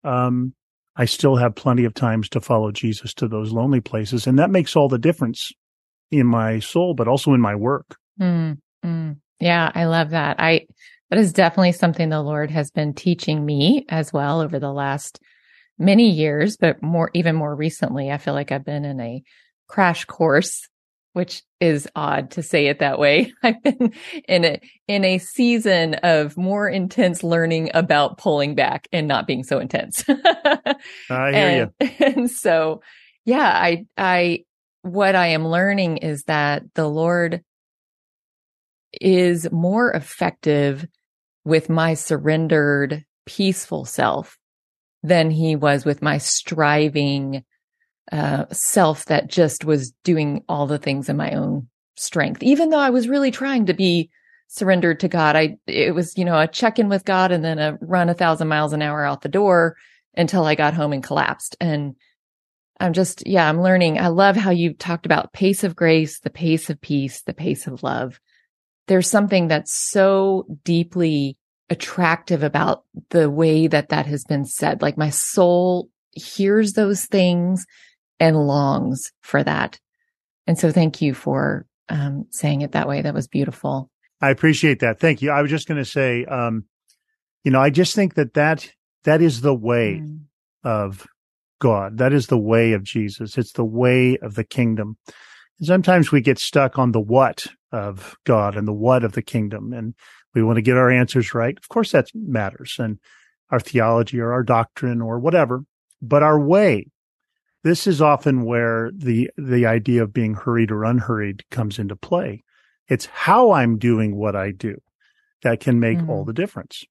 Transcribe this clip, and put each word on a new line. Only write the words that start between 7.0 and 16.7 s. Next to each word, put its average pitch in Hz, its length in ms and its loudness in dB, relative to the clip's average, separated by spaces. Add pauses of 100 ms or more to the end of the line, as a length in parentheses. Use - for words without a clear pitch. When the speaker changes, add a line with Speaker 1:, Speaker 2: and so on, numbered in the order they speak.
Speaker 1:
also 135 260 2
in 123 60 4
my 104 160 2
work. 127 400 -4 (240)
Speaker 2:
Mm, 165 380 -2 (260)
mm. 160 320 -6 (240)
Yeah, 170 340 2
I 170 120 0
love 165 240 0
that. 151 300 -2
I, 165 260 2 (440)
that 196 80 2
is 196 140 4
definitely 180 400 4
something 170 360 0
the 156 140 -2
Lord 147 280 -4
has 151 200 -4
been 147 240 -4
teaching 151 500 -2
me 151 440 2
as 160 240 -4
well 147 280 -2
over 156 200 -4
the 139 120 -6
last 139 460 -6 (600)
many 208 320 6
years, 156 460 0
but 165 260 0